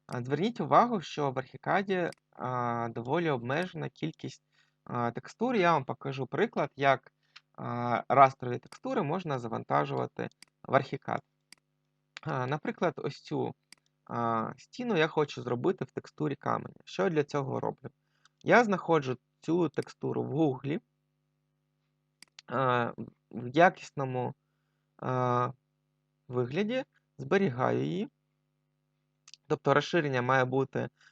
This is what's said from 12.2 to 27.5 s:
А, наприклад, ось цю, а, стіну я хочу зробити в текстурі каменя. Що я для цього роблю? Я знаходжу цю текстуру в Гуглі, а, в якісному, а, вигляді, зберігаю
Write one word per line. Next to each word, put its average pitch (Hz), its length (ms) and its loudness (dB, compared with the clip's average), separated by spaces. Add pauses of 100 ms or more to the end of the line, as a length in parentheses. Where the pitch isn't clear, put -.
А, 135 240 -4
наприклад, 160 500 -2
ось - 260 -6
цю, 127 320 -4 (500)
а, 113 520 -2
стіну 240 400 -4
я 156 120 6
хочу 147 340 -2
зробити 123 420 0
в - 60 -10
текстурі - 460 -6
каменя. - 480 -4
Що - 180 -4
я 190 80 2
для 151 140 2
цього 135 360 -4
роблю? 110 300 -6 (520)
Я 214 220 8
знаходжу 160 540 0 (220)
цю 165 280 2
текстуру - 540 -4
в 120 40 -6
Гуглі, 139 540 0 (1700)
а, 123 460 2 (380)
в 123 180 -10
якісному, 131 840 2 (640)
а, 127 560 0 (760)
вигляді, 165 560 -2 (340)
зберігаю 131 640 2